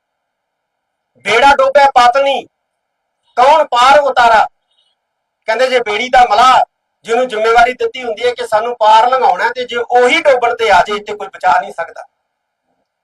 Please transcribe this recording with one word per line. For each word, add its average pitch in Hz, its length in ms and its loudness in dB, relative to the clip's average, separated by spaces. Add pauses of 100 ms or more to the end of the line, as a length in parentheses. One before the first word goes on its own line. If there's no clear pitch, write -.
(1160)
ਬੇੜਾ 233 380 2
ਡੋਬਿਆ 269 360 2
ਪਾਤਣੀ, 254 520 2 (920)
ਕੌਣ 294 280 4
ਪਾਰ 254 340 2
ਉਤਾਰਾ।" 240 460 2 (1000)
ਕਹਿੰਦੇ, 240 220 -2
ਜੇ 254 100 0
ਬੇੜੀ 214 300 -6
ਦਾ 247 200 4
ਮਲਾਹ 240 340 2 (420)
ਜਿਹਨੂੰ 240 220 -2
ਜ਼ਿੰਮੇਵਾਰੀ 233 460 0
ਦਿੱਤੀ 466 300 -8
ਹੁੰਦੀ 539 220 -6
ਹੈ 240 80 -2
ਕਿ 480 140 -10
ਸਾਨੂੰ 233 300 -4
ਪਾਰ 220 320 4
ਲੰਘਾਉਣਾ, 247 400 -2
ਤੇ 247 160 -10
ਜੇ 240 100 -10
ਉਹੀ 247 460 0
ਡੋਬਣ 240 340 0
ਤੇ 226 160 -2
ਆ 180 160 4
ਜਾਏ 208 120 -6
ਤੇ 208 160 -12
ਕੋਈ 208 120 -12
ਬਚਾ 185 320 -2
ਨਹੀਂ 202 140 -10
ਸਕਦਾ। 165 300 -14 (1000)